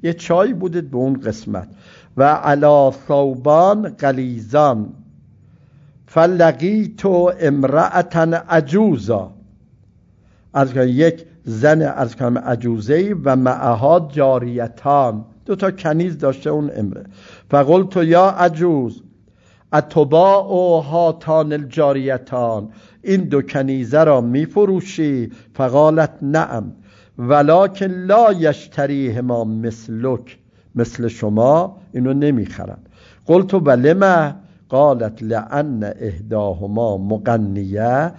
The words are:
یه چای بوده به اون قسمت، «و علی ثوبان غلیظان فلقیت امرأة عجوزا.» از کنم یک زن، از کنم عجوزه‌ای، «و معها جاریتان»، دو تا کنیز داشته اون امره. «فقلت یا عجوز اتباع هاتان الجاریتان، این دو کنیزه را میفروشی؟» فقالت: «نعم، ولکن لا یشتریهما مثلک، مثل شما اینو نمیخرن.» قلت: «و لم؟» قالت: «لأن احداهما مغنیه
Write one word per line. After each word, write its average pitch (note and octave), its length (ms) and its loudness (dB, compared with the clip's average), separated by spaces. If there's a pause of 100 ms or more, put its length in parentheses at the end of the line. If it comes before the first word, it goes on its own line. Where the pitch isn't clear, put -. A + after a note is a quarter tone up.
یه E3+ 100 -4
چای F3 400 0
بوده F3 280 -6
به C3+ 160 -8
اون C3 240 -2
قسمت، G#2+ 480 -8 (480)
«و C#3+ 180 4
علی D3 560 4 (180)
ثوبان D3 800 2
غلیظان B2+ 1000 -2 (1160)
فلقیت F3 1000 2 (340)
امرأة E3 760 0 (320)
عجوزا.» C3+ 840 0 (1200)
از C#3 180 0
کنم B2+ 160 0
یک D#3+ 360 0 (200)
زن، C#3+ 380 2
از C3+ 340 -4
کنم B2 220 -2
عجوزه‌ای، A#2+ 760 -2
«و C#3 240 0
معها C3 760 2
جاریتان»، A#2+ 1120 0 (220)
دو G3 100 -4
تا F#3+ 140 -2
کنیز E3+ 480 -4
داشته C3+ 320 -4
اون D3+ 260 -4
امره. - 280 -8 (460)
«فقلت E3+ 460 4
یا F3 340 4
عجوز D#3+ 720 -2 (720)
اتباع F3 1080 2
هاتان D#3+ 680 -2
الجاریتان، C3 1160 -2 (340)
این F#3+ 180 0
دو C#3 220 -2
کنیزه C3+ 600 0
را C#3+ 160 4
میفروشی؟» D3 1120 -2 (240)
فقالت: D3 560 2 (120)
«نعم، C#3 500 -4 (460)
ولکن D#3 680 2
لا F#3+ 460 2
یشتریهما C#3 1120 -2
مثلک، A2+ 960 -6 (360)
مثل A#2 340 -4
شما B2 680 0 (160)
اینو B2+ 220 -2
نمیخرن.» B2 640 -4 (480)
قلت: F#3+ 280 2
«و D#3+ 160 2
لم؟» D#3 640 2 (340)
قالت: B2+ 540 0
«لأن A2+ 800 -4
احداهما G#2 960 -4
مغنیه G#2+ 1200 -4